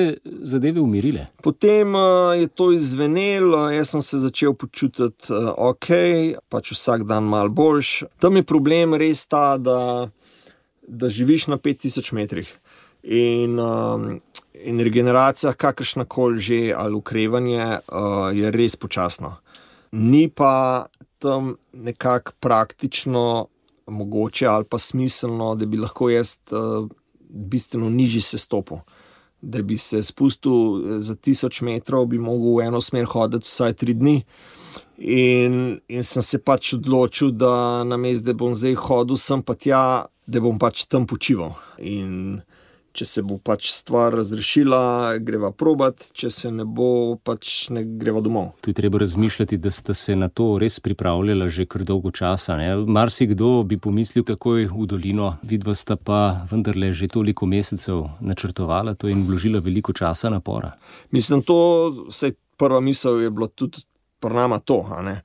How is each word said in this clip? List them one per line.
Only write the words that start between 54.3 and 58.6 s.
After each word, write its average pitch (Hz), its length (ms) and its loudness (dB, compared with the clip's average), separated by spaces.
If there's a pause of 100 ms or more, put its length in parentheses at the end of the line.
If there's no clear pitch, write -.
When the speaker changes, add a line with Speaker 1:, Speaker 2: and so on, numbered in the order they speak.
Speaker 1:
v 104 160 -4
dolino, 98 540 -2
vidva 107 360 -4
sta - 220 -4
pa 104 240 0 (240)
vendarle 95 480 -2
že 90 160 -2
toliko 104 380 0
mesecev 95 580 -2 (140)
načrtovala 95 760 -4